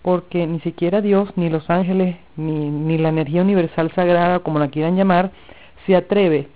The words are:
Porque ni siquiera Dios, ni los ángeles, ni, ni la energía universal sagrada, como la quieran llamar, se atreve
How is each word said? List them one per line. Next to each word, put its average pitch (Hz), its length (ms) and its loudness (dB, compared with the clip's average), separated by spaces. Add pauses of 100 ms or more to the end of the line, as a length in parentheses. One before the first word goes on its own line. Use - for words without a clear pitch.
Porque 175 460 -2
ni 160 140 -4
siquiera 170 420 -2
Dios, 202 340 2
ni 170 140 0
los 156 180 -4
ángeles, 185 480 0 (220)
ni, 156 320 -4
ni 156 260 -2
la 160 140 0
energía 160 320 0
universal 175 520 0
sagrada, 175 440 2
como 156 200 -4
la 147 100 0
quieran 156 280 -2
llamar, 190 340 2 (540)
se 196 100 2
atreve 175 600 2